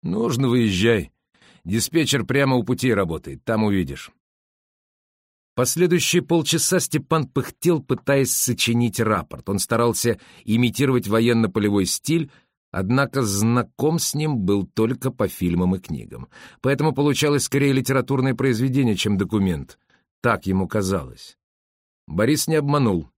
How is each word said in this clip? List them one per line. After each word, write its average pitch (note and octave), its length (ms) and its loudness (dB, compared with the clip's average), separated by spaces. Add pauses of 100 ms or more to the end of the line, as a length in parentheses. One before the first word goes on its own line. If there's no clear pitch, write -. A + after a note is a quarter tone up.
«Нужно, A#2 460 0
выезжай. A2 640 2 (520)
Диспетчер A#2 600 0
прямо C3+ 320 2
у B2 60 2
пути A#2+ 300 0
работает, D#2+ 520 -2
там A2 200 0
увидишь». F2+ 480 -2 (1400)
Последующие E3+ 680 2
полчаса E3 600 0
Степан D3+ 480 -2
пыхтел, D#3 520 -2
пытаясь C3+ 520 0
сочинить A#2+ 680 0
рапорт. G#2 500 -2
Он G2 120 -2
старался A#2 580 0 (260)
имитировать B2 640 0
военно-полевой G#2 800 2
стиль, D#3 440 -2 (420)
однако B2+ 500 -2
знаком A#2 760 0
с - 140 -4
ним D3 240 -2
был G2 280 0
только B2 460 -2
по G2+ 160 -2
фильмам F2+ 480 0
и - 20 -8
книгам. B1+ 500 -12 (320)
Поэтому C#3+ 320 0
получалось C#3+ 520 0
скорее C#3 280 0
литературное C3 640 0
произведение, B2+ 600 0
чем G#2 200 0
документ. F#2 600 -2 (420)
Так A2+ 260 0
ему F#2+ 200 0
казалось. F#2 720 -4 (680)
Борис A2+ 400 0
не D#3+ 80 2
обманул. C#3 600 0